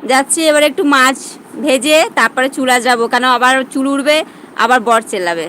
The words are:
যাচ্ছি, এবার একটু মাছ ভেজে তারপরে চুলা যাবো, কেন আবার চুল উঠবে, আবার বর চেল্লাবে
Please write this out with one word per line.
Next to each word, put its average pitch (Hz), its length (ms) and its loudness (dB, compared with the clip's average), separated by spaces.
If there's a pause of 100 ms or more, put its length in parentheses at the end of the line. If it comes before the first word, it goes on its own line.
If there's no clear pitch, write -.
যাচ্ছি, 269 400 0
এবার 302 160 4
একটু 302 180 -2 (120)
মাছ 262 240 2 (420)
ভেজে 277 380 0 (160)
তারপরে 254 420 0
চুলা 254 240 0
যাবো, 233 280 0
কেন 247 160 0 (120)
আবার 254 180 2 (160)
চুল 269 160 -4
উঠবে, 277 300 0 (400)
আবার 247 240 2
বর 226 220 2
চেল্লাবে 175 460 -6